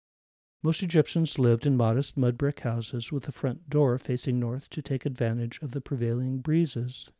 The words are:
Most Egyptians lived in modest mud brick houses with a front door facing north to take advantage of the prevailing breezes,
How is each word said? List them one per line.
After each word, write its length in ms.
Most 200
Egyptians 560
lived 260
in 120
modest 420
mud 180
brick 240
houses 500
with 160
a 60
front 380
door 260
facing 420
north 320
to 120
take 240
advantage 560
of 100
the 80
prevailing 580
breezes, 800